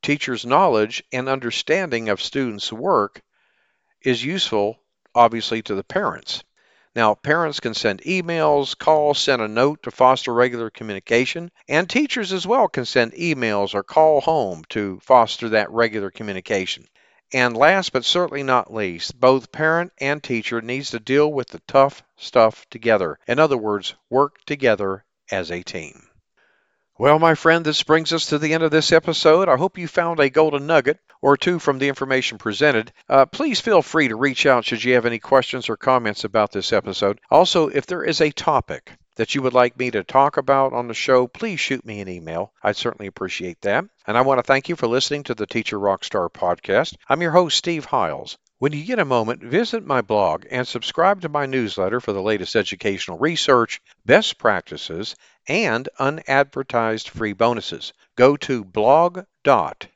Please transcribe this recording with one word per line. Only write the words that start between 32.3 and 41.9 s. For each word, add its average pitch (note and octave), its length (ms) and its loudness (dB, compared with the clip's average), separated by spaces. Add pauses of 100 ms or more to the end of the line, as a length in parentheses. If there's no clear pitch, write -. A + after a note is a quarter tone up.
presented. A2+ 560 0 (160)
Uh, C3+ 160 6
please C4+ 340 -4
feel G3+ 220 4
free D3 280 0
to A2 60 -4
reach C3 300 0
out B2 200 4
should A2 180 -4
you B2 100 2
have A#2+ 140 4
any A#2 100 -4
questions C3 500 0
or A2 100 -6
comments A#2+ 480 0
about G#2 260 0
this G2 200 -4
episode. G2 480 -2 (120)
Also, E3 380 4
if C#3+ 180 -4
there F3+ 160 -6
is E3 180 0
a D#3 80 2
topic - 600 -4 (240)
that - 180 -4
you C#3 80 -4
would B2+ 140 0
like B2 240 2
me B2 100 -4
to G#2 140 -4
talk C#3 340 2
about C3+ 360 2
on A#2+ 140 -4
the A#2 60 -8
show, B2+ 320 2
please F#3+ 340 -8
shoot C3 240 -4
me G#2+ 180 -12